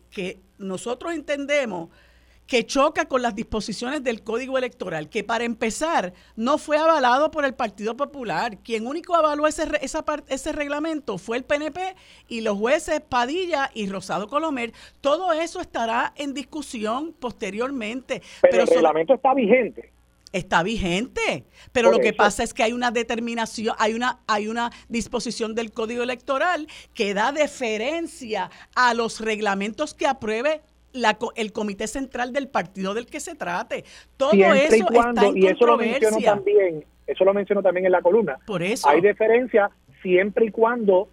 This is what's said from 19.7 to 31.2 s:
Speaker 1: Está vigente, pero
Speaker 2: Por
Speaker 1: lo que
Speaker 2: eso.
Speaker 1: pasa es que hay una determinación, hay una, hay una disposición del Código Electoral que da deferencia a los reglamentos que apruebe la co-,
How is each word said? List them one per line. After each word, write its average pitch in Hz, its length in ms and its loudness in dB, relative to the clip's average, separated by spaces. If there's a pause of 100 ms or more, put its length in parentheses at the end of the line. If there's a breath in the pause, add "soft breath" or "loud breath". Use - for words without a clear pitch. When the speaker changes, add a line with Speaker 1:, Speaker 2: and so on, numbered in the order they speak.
Speaker 1:
Está 185 300 0
vigente, 202 840 -2 (260 soft breath)
pero 233 180 4
Speaker 2:
Por 285 80 4
Speaker 1:
lo - 60 2
que 220 60 2
Speaker 2:
eso. 208 80 -4
Speaker 1:
pasa 208 260 2
es 226 100 -6
que - 80 -4
hay 233 120 2
una 247 180 -2
determinación, 226 880 -4
hay 220 160 2
una, 247 320 -4
hay 220 220 -2
una 233 200 -4 (180 loud breath)
disposición 220 680 -4
del 226 160 -4
Código 240 320 -4
Electoral 294 640 -2 (260 loud breath)
que 202 220 -2
da 226 160 0
deferencia 254 1200 -4 (240 loud breath)
a 247 180 4
los 233 260 -2
reglamentos 214 760 -4
que 339 100 -4
apruebe 262 560 -2 (300)
la 226 240 0
co-, - 200 -8